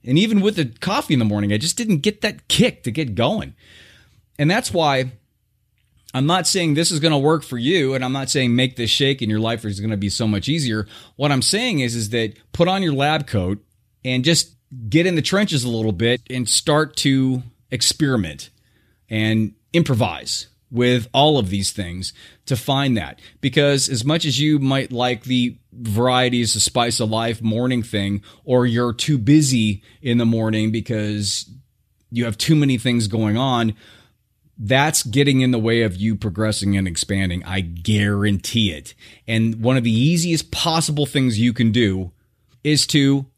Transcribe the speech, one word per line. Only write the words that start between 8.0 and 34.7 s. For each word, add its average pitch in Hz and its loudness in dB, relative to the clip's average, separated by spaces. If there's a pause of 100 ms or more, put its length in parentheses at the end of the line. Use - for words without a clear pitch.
I'm 127 -4
not 135 -6
saying 127 2
make 131 0
this 117 -2
shake 139 0
and 113 -2
your 107 0
life 113 -2
is 101 -6
gonna 107 -2
be 98 -2
so 110 -2
much 101 -2
easier. 123 -2 (300)
What 143 0
I'm 131 2
saying 196 0
is, 117 -2
is 113 -4
that 113 -2 (180)
put 170 4
on 190 0
your 165 0
lab 147 0
coat 98 -2 (440)
and 127 0
just 160 0 (340)
get 160 4
in 180 0
the 156 0
trenches 185 0
a 123 -2
little 110 0
bit 117 0
and 127 -4
start 151 0
to 131 0 (260)
experiment 120 -2 (600)
and 110 0 (200)
improvise 117 0 (240)
with 123 2
all 147 4
of 104 0
these 98 -2
things 90 -10 (360)
to 135 -2
find 135 0
that. 73 -8 (200)
Because 139 2
as 117 -4
much 160 0
as 131 -2
you 151 2
might 135 -2
like 123 -2
the 123 -2 (140)
varieties, 120 0
the 110 -2
spice 120 0
of 113 0
life 113 -2
morning 120 0
thing, 101 -4 (200)
or 123 2
you're 120 0
too 143 -2
busy 120 4 (180)
in 120 0
the 120 2
morning 110 0
because 104 -4 (640)
you 120 -2
have 113 -4
too - 2
many 139 2
things 120 0
going 107 0
on, 120 0 (840)
that's 131 0